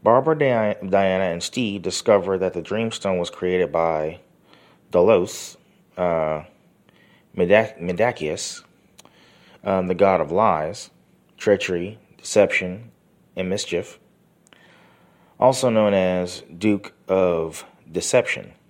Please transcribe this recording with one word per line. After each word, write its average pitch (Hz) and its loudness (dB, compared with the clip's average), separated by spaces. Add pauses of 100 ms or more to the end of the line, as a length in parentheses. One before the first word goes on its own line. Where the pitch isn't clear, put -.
Barbara, 135 4
Di-, 117 0 (100)
Diana, 95 2
and 85 -4
Steve 101 -6
discover 95 0
that 92 -2
the 87 -6
Dreamstone 101 -4
was 87 -4
created 90 -2
by 80 -2 (720)
Delos, - 2 (380)
uh, 80 -2 (920)
Medak-, 101 2
Medakius, 90 -4 (1000)
um, 95 -2
the 92 -2
god 95 4
of 76 -2
lies, 85 0 (480)
treachery, 98 0 (180)
deception, 95 0 (440)
and 92 -4
mischief, - -6 (1400)
also 127 4
known 107 2
as 92 0 (140)
Duke 101 -2 (140)
of 85 0 (280)
Deception. 85 -2 (160)